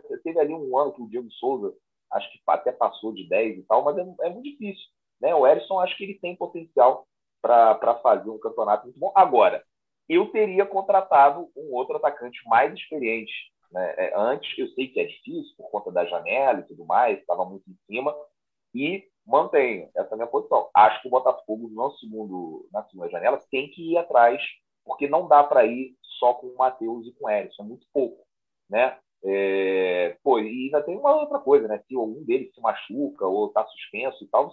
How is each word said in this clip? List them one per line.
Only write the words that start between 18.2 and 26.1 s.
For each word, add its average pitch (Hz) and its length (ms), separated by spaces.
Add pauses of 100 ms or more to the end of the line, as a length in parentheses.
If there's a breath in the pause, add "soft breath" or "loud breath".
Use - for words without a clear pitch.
e 156 320 (200)
mantenho 127 680
essa 98 200
minha 117 120
posição. - 460
Acho 110 280
que 127 60
o 120 40
Botafogo, 120 580
no 117 280
segundo, 92 720
na 104 140
segunda 87 240
janela, 92 300 (120)
tem 139 180
que 165 240
ir 170 40
atrás, 120 440 (420)
porque 127 240
não 165 200
dá 147 160
pra 139 220
ir 127 300 (240)